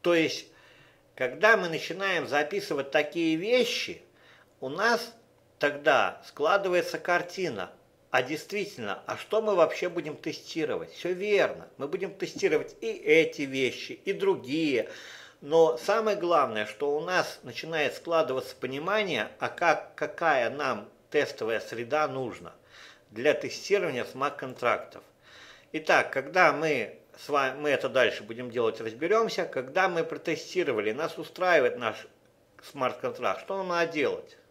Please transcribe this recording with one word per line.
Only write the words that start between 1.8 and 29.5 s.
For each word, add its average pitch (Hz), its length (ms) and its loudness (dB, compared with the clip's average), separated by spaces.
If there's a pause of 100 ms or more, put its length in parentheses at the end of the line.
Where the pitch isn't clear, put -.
записывать 147 640 -2
такие 160 460 0
вещи, 226 680 0 (580)
у 131 100 -8
нас 208 440 0 (440)
тогда 143 680 2
складывается 180 720 2
картина, 160 720 -2 (400)
а 123 120 2
действительно, 135 840 -6
а - 120 -6
что 220 240 0
мы 208 120 2
вообще 175 360 4
будем 156 260 -8
тестировать? 131 760 -6
Все 175 200 -6
верно, 185 640 0
мы 135 100 -6
будем 175 280 -6
тестировать - 680 -2
и 233 100 -6
эти 160 520 4
вещи, 131 500 -2
и 190 220 -6
другие. 151 760 0 (520)
Но 160 340 6
самое 214 400 2
главное, 135 480 2
что 143 320 -2
у 151 40 -2
нас 175 420 0
начинает 151 520 -4
складываться 131 640 -2
понимание, 151 720 -2 (100)
а 123 100 -4
как, - 460 0
какая 147 540 2
нам 123 400 -4 (220)
тестовая 117 500 0
среда 123 480 -2
нужна 120 460 -8 (560)
для 127 240 2
тестирования 160 720 -2
смарт-контрактов. 131 960 -2 (720)
Итак, 160 400 4
когда 151 400 4
мы 143 460 -2 (200)
с - 100 -16
вами, 139 320 0
мы 147 100 0
это 131 180 0
дальше 117 360 2
будем 120 260 -10
делать, 113 300 0
разберемся, 170 640 0
когда 147 440 0